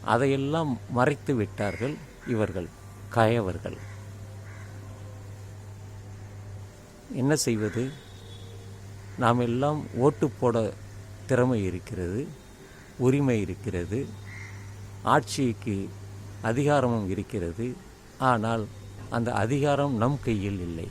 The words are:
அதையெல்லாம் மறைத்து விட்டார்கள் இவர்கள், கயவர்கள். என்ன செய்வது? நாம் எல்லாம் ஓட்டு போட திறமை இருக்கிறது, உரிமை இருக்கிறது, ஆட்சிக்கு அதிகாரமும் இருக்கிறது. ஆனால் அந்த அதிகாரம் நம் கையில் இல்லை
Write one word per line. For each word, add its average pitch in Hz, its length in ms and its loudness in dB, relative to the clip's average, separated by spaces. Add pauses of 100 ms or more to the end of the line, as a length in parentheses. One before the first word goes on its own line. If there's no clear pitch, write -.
அதையெல்லாம் 139 680 4 (180)
மறைத்து 139 440 4
விட்டார்கள் 107 600 0 (320)
இவர்கள், 95 420 0 (420)
கயவர்கள். 113 680 4 (3250)
என்ன 139 220 4
செய்வது? 110 480 2 (1300)
நாம் 123 220 6
எல்லாம் 131 400 2 (160)
ஓட்டு 147 340 6
போட 120 260 4 (720)
திறமை 127 380 6
இருக்கிறது, 92 560 -2 (760)
உரிமை 131 420 6
இருக்கிறது, 92 600 -2 (1040)
ஆட்சிக்கு 120 720 2 (680)
அதிகாரமும் 123 680 4
இருக்கிறது. 95 560 -2 (540)
ஆனால் 113 440 4 (460)
அந்த 117 240 2
அதிகாரம் 139 640 4
நம் 127 260 4
கையில் 101 380 0
இல்லை 85 300 -4